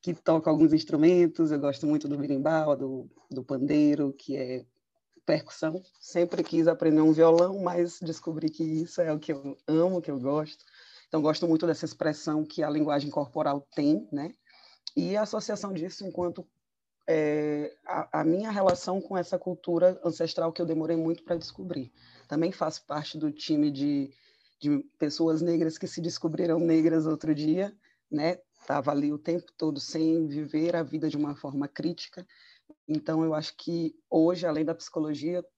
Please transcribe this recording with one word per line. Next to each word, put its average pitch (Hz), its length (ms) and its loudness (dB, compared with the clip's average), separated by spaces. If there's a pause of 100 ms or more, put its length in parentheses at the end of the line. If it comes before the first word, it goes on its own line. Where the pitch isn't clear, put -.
que 175 80 -2
toca 160 380 2
alguns 151 200 6
instrumentos, 160 800 4
eu 147 80 0
gosto 139 280 -2
muito 151 200 2
do 143 80 -2
berimbau, 143 640 0
do, 131 320 -6 (180)
do 127 160 -10
pandeiro, 147 720 2
que - 240 -8
é 127 260 -6 (600)
percussão. - 560 -2 (180)
Sempre 175 440 0
quis 165 240 2
aprender 160 340 4
um 160 100 8
violão, 165 460 6
mas 175 420 -2
descobri 160 520 -6
que 165 120 -6
isso 160 380 -2
é 160 100 0
o 151 60 0
que 151 160 -6
eu 139 240 -8 (100)
amo, 170 320 4
que 160 120 -6
eu 135 80 -4
gosto. 147 440 -4 (440)
Então, 156 160 -2
gosto 156 240 2
muito 160 180 4
dessa 165 200 0
expressão 156 600 -2
que 160 160 -6
a 147 80 0
linguagem 147 400 0
corporal 143 640 -2
tem, 151 380 2
né? 147 200 -6 (640)
E 190 220 0
a 214 60 2
associação 208 500 -6
disso 185 320 -8
enquanto, 175 420 -6 (600)
é, 151 760 0
a, - 380 -4
a - 20 -2
minha 190 280 0
relação 190 500 0
com 190 160 -6
essa 175 220 -4
cultura 175 680 2
ancestral 165 480 -2
que 175 80 -6
eu 165 60 -2
demorei 160 300 0
muito 165 260 -2
pra 175 120 -4
descobrir. 165 560 -10 (360)
Também 165 240 0
faço - 340 -6
parte 151 320 -8
do 156 140 -2
time 151 400 0
de, 139 400 -2 (480)
de 147 260 0 (140)
pessoas 160 420 0
negras 165 380 0
que 185 80 -8
se - 120 -10
descobriram 160 600 -2
negras 160 480 4
outro 156 260 -2
dia, 170 420 -2 (360)
né? 160 260 -2 (280)
Tava 143 260 0
ali 147 220 0
o 147 40 -6
tempo 165 380 -4
todo 151 240 -2
sem 160 480 0
viver 151 480 -2
a 165 60 0
vida 156 260 -4
de 147 80 -4
uma 147 200 -2
forma 139 320 -6
crítica. - 580 -8 (640)
Então, 160 360 0
eu 160 120 0
acho 156 200 -6
que 170 400 -6 (140)
hoje, 170 360 2
além 156 200 0
da 160 80 -2
psicologia 160 720 -6 (120)